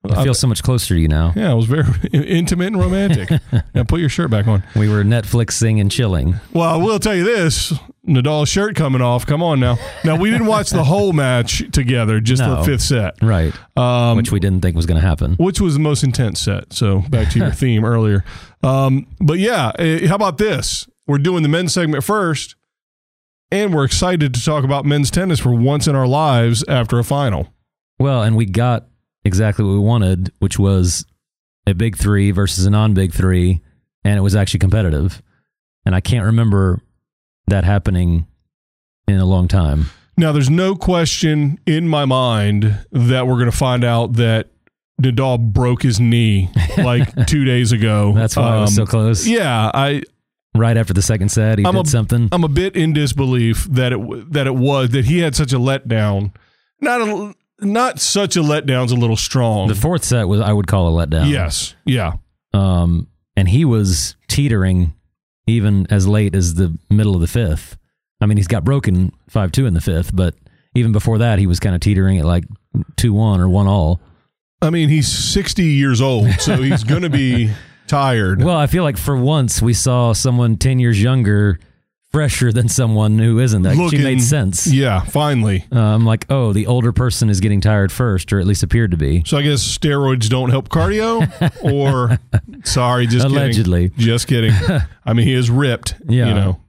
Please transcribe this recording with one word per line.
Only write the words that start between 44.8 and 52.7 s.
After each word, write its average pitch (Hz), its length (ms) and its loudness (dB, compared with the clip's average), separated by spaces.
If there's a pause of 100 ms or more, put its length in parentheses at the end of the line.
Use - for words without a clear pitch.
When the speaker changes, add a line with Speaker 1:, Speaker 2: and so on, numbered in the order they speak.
Speaker 2:
Nadal 127 380 0
broke 120 420 0
his 117 180 0
knee, 113 500 2 (160)
Speaker 1:
<laughs> - 120 -4
Speaker 2:
like, 127 480 0
two 147 200 0
days 123 260 2
ago. 107 420 2
Speaker 1:
That's 110 220 0
why 117 220 0
I 107 40 2
was 104 160 2
Speaker 2:
Um, 110 80 2
Speaker 1:
so - 60 -10
close. 110 360 0
Speaker 2:
Yeah, 135 460 0
I 139 300 -2 (520)
Speaker 1:
Right 113 220 2
after 110 180 0
the 98 80 2
second 101 260 0
set, 110 300 2
he 101 60 2
Speaker 2:
I'm 180 100 2
Speaker 1:
did 185 100 0
Speaker 2:
a, 151 40 0
Speaker 1:
something. 120 420 0
Speaker 2:
I'm 175 120 2
a 160 60 0
bit 180 260 -2